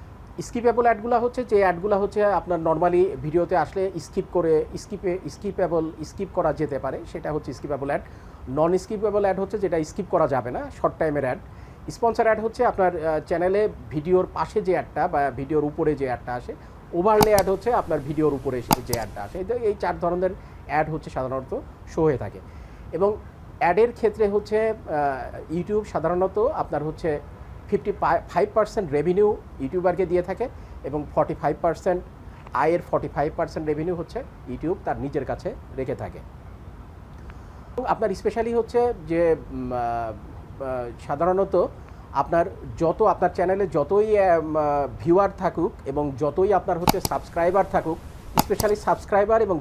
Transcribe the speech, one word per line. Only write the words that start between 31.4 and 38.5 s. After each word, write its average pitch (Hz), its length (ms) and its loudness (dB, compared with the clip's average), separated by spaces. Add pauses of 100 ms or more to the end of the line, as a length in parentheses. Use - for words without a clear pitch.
পার্সেন্ট 180 420 0 (500)
আয়ের 165 280 4
ফর্টি 151 260 -2
ফাইভ 156 300 -2
পার্সেন্ট 160 300 -4
রেভিনিউ 160 280 -2
হচ্ছে 220 280 -8 (260)
YouTube 143 260 -4 (100)
তার 143 120 -2
নিজের 135 280 -4
কাছে 175 300 -6 (220)
রেখে 131 180 -4
থাকে। 90 240 -10 (1600)
এবং 254 80 -2
আপনার 214 240 0
specially 226 480 0